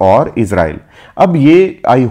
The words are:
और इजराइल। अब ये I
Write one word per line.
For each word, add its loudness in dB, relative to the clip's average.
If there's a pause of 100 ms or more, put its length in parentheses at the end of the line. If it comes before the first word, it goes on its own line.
और 0
इजराइल। -4 (400)
अब 0
ये 2
I 2